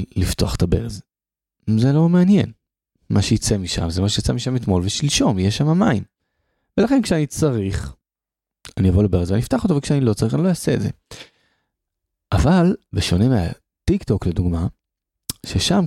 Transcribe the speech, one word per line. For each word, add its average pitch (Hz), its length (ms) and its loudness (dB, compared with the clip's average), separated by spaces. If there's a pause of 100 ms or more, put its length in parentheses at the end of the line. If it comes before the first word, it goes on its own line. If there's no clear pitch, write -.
(160)
לפתוח 92 400 -2
את - 60 -2
הברז. 92 400 -2 (760)
זה 131 160 4
לא 160 160 4
מעניין. 180 420 4 (580)
מה 104 120 2
שיצא 107 360 0
משם, 87 320 -4
זה 90 120 -2
מה 98 80 2
שיצא 117 240 -2
משם 127 220 -4
אתמול 95 300 0
ושלשום, 139 540 0
יש 101 180 0
שם 156 220 2
מים. 139 240 0 (720)
ולכן 240 240 2
כשאני 156 260 0
צריך, 98 680 -2 (840)
אני 95 120 2
אבוא 95 140 4
לברז 90 280 0
ואני 107 100 0
אפתח 240 220 -2
אותו, 185 120 2
וכשאני 139 260 0
לא 113 120 2
צריך, 117 200 -2
אני 147 100 0
לא 190 60 2
אעשה 160 240 -2
את 107 80 0
זה. 107 80 -2 (1400)
אבל, 170 440 4 (180)
בשונה 95 340 0
מהטיק 131 760 -2
טוק 104 240 -2
לדוגמה, 87 400 -2 (800)
ששם 175 420 0